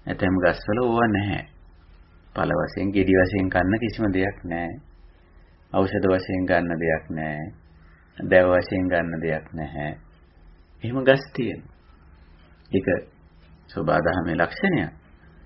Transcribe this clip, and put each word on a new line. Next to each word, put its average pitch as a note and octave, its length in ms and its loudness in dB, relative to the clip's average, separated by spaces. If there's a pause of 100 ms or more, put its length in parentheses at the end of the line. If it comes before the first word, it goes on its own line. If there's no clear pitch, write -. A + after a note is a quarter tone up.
ඇතැම් F#2 360 -2
ගස්වල F2 420 0
ඕවා A#2 300 2
නැහැ. G2+ 360 -2 (840)
පළ E2 240 -2
වශයෙන්, E2 340 -4
ගෙඩි F#2+ 260 2
වශයෙන් F#2 340 4
කන්න F#2 280 2
කිසිම A2+ 320 -4
දෙයක් F#2+ 320 -2
නැහැ. E2+ 340 -8 (960)
ඖෂධ G2 360 2
වශයෙන් F#2 360 0
ගන්න F2 300 2
දෙයක් D#2+ 320 0
නැහැ. D#2 400 -6 (720)
දැව F#2 300 6
වශයෙන් F2+ 360 2
ගන්න E2+ 340 -2
දෙයක් D#2 320 -4
නැහැ. D2+ 420 -8 (880)
එහෙම A#2+ 160 -4
ගස් C3+ 300 6
තියෙනවා. - 460 -6 (960)
ඒක G2 180 0 (760)
සබා D#2+ 360 0
දහමේ E2 360 0
ලක්ෂණයක්. A2+ 540 0 (560)